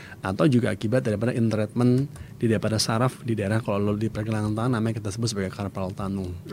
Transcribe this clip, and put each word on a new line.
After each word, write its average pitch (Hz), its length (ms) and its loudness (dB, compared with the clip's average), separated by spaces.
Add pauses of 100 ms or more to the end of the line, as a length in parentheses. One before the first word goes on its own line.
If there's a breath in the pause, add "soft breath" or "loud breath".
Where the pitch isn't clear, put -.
(220 loud breath)
atau 98 260 2
juga 120 240 4
akibat 117 320 0
daripada 113 300 0
entrapment 117 760 2 (260 loud breath)
di - 140 0
daripada 107 300 2
saraf 120 440 0
di 117 120 -2
daerah 101 260 0
kalau 113 220 -2
lo 104 120 2
di 107 140 0
pergelangan 107 460 -2
tangan 113 200 0
namanya 113 220 0
kita 104 140 -4
sebut 113 180 -4
sebagai 98 240 -2
carpal 95 400 -4
tunnel. 98 400 -4 (220)